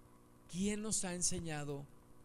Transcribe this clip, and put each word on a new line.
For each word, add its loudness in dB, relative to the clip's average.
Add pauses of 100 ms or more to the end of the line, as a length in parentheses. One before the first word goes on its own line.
(520)
"¿Quién 2
nos 2
ha 0
enseñado 0 (400)